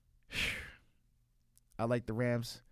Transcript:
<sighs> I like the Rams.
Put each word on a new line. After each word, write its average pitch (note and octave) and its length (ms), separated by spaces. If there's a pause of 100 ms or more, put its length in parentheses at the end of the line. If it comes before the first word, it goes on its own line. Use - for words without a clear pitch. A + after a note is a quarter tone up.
(320)
<sighs> - 60 (1400)
I A2+ 60
like A#2+ 200
the A2 80
Rams. A#2+ 480 (100)